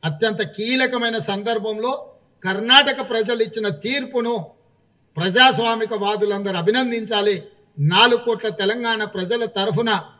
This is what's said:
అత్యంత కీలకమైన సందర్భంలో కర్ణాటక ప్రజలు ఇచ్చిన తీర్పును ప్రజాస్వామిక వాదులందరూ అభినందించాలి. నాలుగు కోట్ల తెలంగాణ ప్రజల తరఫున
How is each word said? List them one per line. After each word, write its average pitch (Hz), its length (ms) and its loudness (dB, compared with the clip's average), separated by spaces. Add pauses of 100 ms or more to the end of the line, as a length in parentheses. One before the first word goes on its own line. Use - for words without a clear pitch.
అత్యంత 208 400 0 (140)
కీలకమైన 240 600 0 (140)
సందర్భంలో 214 600 -2 (520)
కర్ణాటక 262 560 2 (120)
ప్రజలు 226 340 0
ఇచ్చిన 214 220 -4 (160)
తీర్పును 240 520 -2 (800)
ప్రజాస్వామిక 226 760 2 (120)
వాదులందరూ 202 600 -2
అభినందించాలి. 220 720 0 (420)
నాలుగు 208 480 4
కోట్ల 226 220 -2 (140)
తెలంగాణ 226 420 -2 (120)
ప్రజల 208 280 -2 (140)
తరఫున 220 340 0 (280)